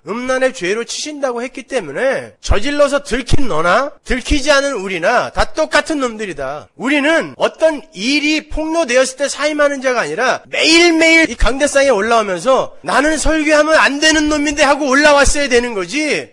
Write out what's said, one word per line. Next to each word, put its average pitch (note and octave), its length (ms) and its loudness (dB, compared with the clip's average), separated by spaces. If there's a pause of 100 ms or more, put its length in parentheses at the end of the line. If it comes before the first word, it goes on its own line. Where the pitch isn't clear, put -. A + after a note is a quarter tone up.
음란의 B3+ 480 -4
죄로 G3+ 280 -6
치신다고 C4+ 600 -8
했기 C4 180 -14
때문에 F3+ 800 -6
저질러서 C#4 600 0
들킨 B3 440 2
너나 F#3 440 0 (140)
들키지 C4 460 -2
않은 C#4 220 2
우리나 F#3+ 600 -2
다 - 200 -2
똑같은 D4+ 460 -2
놈들이다. D#3 760 -8
우리는 C4+ 640 -2
어떤 C4+ 460 0 (100)
일이 D4 560 -2
폭로되었을 D4 680 0
때 C#4+ 120 -2
사임하는 C#4+ 540 -2
자가 B3+ 180 0
아니라 F3 460 -2
매일매일 D#4+ 840 4
이 A#3 60 -10
강대상에 C#4 540 2
올라오면서 G#3+ 920 0
'나는 C#4 380 0
설교하면 D#4 560 2
안 C4 240 2
되는 D#4 300 2
놈인데.' D4+ 340 0
하고 C#4 260 2
올라왔어야 C#4+ 580 4
되는 A#3+ 280 0
거지. G3 580 -4